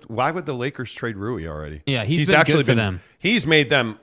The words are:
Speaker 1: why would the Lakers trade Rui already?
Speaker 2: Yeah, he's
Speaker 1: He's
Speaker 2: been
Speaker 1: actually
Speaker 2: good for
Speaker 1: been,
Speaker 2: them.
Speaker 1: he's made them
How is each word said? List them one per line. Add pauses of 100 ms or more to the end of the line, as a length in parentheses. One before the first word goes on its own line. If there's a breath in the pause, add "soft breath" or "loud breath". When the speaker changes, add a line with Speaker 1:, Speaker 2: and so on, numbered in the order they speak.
Speaker 1:
why
would
the
Lakers
trade
Rui
already?
Speaker 2:
Yeah,
he's
Speaker 1:
He's
Speaker 2:
been
Speaker 1:
actually
Speaker 2:
good
for
Speaker 1:
been,
Speaker 2:
them. (160 soft breath)
Speaker 1:
he's
made
them